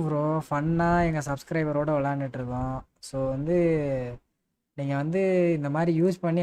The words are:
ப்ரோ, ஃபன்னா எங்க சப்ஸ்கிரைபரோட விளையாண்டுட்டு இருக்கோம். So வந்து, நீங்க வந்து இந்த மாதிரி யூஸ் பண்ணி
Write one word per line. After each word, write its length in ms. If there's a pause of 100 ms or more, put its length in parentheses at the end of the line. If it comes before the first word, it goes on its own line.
ப்ரோ, 180 (220)
ஃபன்னா 420 (220)
எங்க 180
சப்ஸ்கிரைபரோட 680
விளையாண்டுட்டு 400
இருக்கோம். 360 (360)
So 80 (160)
வந்து, 240 (1200)
நீங்க 220
வந்து 220 (360)
இந்த 180
மாதிரி 240
யூஸ் 240
பண்ணி 180